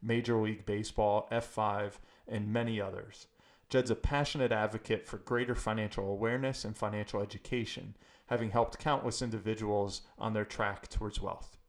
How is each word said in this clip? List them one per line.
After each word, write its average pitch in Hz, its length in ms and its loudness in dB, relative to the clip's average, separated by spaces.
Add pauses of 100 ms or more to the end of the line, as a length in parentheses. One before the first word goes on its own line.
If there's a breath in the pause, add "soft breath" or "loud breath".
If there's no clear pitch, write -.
Major 117 380 2
League 110 260 0
Baseball, 104 680 2
F 117 140 2
five, 104 540 -2 (300 loud breath)
and 104 240 -2
many 113 260 0
others. 98 480 -8 (400 soft breath)
Jed's 127 240 4
a - 40 4
passionate 143 580 2
advocate 110 520 0
for - 120 -8
greater 120 380 0
financial 107 540 0
awareness 120 540 0
and 104 140 -6
financial 104 420 -2
education, 104 760 -4 (300 loud breath)
having 113 240 0
helped 117 280 2
countless 135 420 0
individuals 107 840 0 (140 loud breath)
on 110 140 -2
their 107 140 0
track 101 420 -2
towards - 320 -4
wealth. - 380 -6 (120)